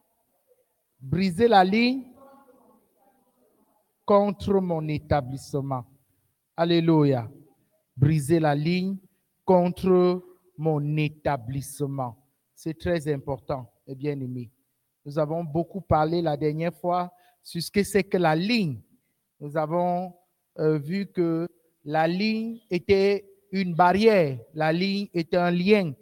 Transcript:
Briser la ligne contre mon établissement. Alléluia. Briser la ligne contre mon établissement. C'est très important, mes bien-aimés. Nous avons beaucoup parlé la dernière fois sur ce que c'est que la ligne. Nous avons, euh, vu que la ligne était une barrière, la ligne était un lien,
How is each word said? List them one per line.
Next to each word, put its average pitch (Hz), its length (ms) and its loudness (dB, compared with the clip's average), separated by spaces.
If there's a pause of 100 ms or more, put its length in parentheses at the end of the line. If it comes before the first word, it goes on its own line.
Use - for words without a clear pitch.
(1000)
Briser 170 480 0
la 196 160 6
ligne 240 420 0 (2000)
contre 202 500 2
mon 170 340 0
établissement. 135 960 -4 (720)
Alléluia. 160 720 2 (680)
Briser 151 440 2
la 147 160 2
ligne 180 400 -2 (480)
contre 180 800 2 (340)
mon 151 380 -2
établissement. 139 1200 -4 (400)
C'est 160 240 -10
très 160 320 -2
important, 135 580 -6 (160)
mes 139 80 -14
bien-aimés. 131 560 -8 (560)
Nous 147 140 -8
avons 156 240 -2
beaucoup 165 380 -6
parlé 160 400 0
la 151 160 -2
dernière 156 360 -2
fois 180 380 -4 (320)
sur - 180 -10
ce - 80 -8
que 202 140 0
c'est 196 220 0
que - 100 -6
la 160 220 4
ligne. 185 420 0 (580)
Nous 147 200 -8
avons, 175 560 -2 (460)
euh, 156 180 2
vu 175 300 -6
que 170 420 -2 (340)
la 156 240 0
ligne 220 640 -2
était 196 600 2 (220)
une 185 240 -2
barrière, 180 640 2 (140)
la 156 180 -2
ligne 196 420 -2
était 170 220 -2
un 175 160 2
lien, 180 400 2 (100)